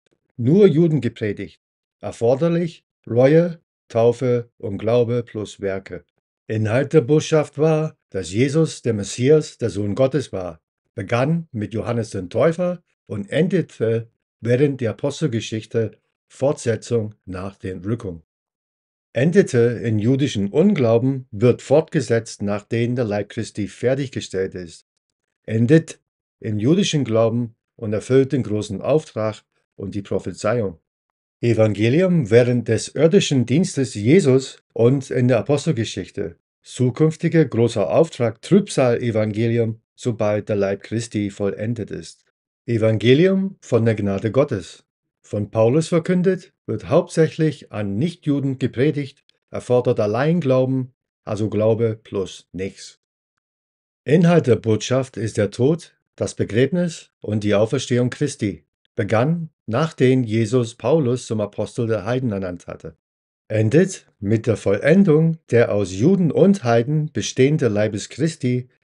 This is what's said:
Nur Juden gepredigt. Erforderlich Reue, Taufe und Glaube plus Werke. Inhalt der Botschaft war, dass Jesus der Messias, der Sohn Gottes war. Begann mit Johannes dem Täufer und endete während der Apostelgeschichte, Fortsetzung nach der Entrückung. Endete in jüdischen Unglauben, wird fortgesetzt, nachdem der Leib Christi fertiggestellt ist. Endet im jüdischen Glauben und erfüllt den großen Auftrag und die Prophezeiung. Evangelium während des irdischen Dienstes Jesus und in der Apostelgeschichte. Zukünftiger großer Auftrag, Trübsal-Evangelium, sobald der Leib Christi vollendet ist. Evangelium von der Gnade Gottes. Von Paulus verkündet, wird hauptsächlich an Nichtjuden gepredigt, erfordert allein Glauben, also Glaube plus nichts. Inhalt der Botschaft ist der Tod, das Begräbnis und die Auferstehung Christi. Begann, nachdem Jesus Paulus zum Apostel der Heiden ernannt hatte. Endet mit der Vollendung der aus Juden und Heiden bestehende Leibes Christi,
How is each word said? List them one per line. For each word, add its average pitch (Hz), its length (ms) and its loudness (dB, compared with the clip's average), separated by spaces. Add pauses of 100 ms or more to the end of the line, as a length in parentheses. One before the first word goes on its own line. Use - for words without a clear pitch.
(360)
Nur 165 300 4
Juden 156 360 4
gepredigt. 101 580 -6 (400)
Erforderlich 156 840 -2 (220)
Reue, 151 540 4 (280)
Taufe 120 680 0
und 98 220 -8
Glaube 117 440 0
plus 107 380 -10
Werke. 95 440 -8 (440)
Inhalt 110 440 0
der 160 100 4
Botschaft 147 560 0
war, 156 380 0 (120)
dass 90 240 -8
Jesus 143 500 0
der 117 120 -2
Messias, 127 640 0
der 113 120 -4
Sohn 101 240 -4
Gottes 135 380 -2
war. 87 280 -10 (340)
Begann 139 580 -2
mit 107 200 -6
Johannes 113 380 -6
dem 92 200 -10
Täufer 170 520 -2 (240)
und 101 240 -10
endete 123 760 -2 (320)
während 127 400 0
der 110 100 -2
Apostelgeschichte, 113 1000 -4 (340)
Fortsetzung 117 880 -4 (120)
nach 92 300 -10
der 95 160 -10
Entrückung. 92 500 -8 (880)
Endete 170 460 2
in 113 400 0
jüdischen 113 520 0
Unglauben, 131 800 2
wird 113 320 2
fortgesetzt, 127 800 0
nachdem 113 540 -4
der 123 80 -2
Leib 101 260 -4
Christi 104 360 -8
fertiggestellt 117 880 -4
ist. 87 320 -14 (600)
Endet 120 540 2 (380)
im 107 200 -6
jüdischen 151 460 0
Glauben 113 500 0 (220)
und 107 160 -6
erfüllt 131 400 2
den 135 100 0
großen 104 380 -4
Auftrag 113 600 -2 (320)
und 98 200 -10
die 101 80 -6
Prophezeiung. 98 760 -4 (640)
Evangelium 117 880 2
während 120 380 4
des 110 260 -4
irdischen 143 520 2
Dienstes 139 480 -2
Jesus 131 680 2 (120)
und 131 360 2
in 127 180 0
der 123 100 4
Apostelgeschichte. 101 960 -4 (260)
Zukünftiger 156 840 0
großer 113 440 0
Auftrag, 120 520 0
Trübsal-Evangelium, 117 1400 0 (160)
sobald 104 520 -2
der 107 80 0
Leib 98 260 -2
Christi 110 480 -4
vollendet 104 600 -6
ist. 85 340 -14 (420)
Evangelium 127 920 2
von 113 240 0
der 113 100 2
Gnade 101 360 -2
Gottes. 123 540 -2 (380)
Von 104 280 -6
Paulus 120 380 2
verkündet, 180 640 0 (140)
wird 104 220 -8
hauptsächlich 156 840 0
an 101 240 -4
Nichtjuden 139 640 -4
gepredigt, 139 640 -2 (260)
erfordert 120 500 0
allein 131 400 0
Glauben, 131 520 0 (320)
also 104 240 -4
Glaube 110 540 0
plus - 500 -8
nichts. - 460 -12 (1040)
Inhalt 170 420 4
der 117 100 4
Botschaft 120 600 -2
ist 104 200 -6
der 117 140 0
Tod, 151 440 -2 (220)
das 101 180 -6
Begräbnis 143 840 -2
und 104 240 -4
die 104 100 2
Auferstehung 120 560 0
Christi. 113 540 -6 (300)
Begann, 131 560 -2 (160)
nachdem 131 580 0
Jesus 113 500 -2
Paulus 127 520 -2
zum 110 140 -4
Apostel 104 460 -6
der 107 180 -4
Heiden 127 280 -4
ernannt 92 340 -8
hatte. 82 300 -16 (520)
Endet 110 580 2 (120)
mit 107 280 0
der 135 100 2
Vollendung 160 840 4 (120)
der 117 220 4
aus 101 200 0
Juden 160 400 2
und 190 320 4
Heiden 127 480 0
bestehende 131 560 2
Leibes 104 400 -2
Christi, 127 600 -4 (220)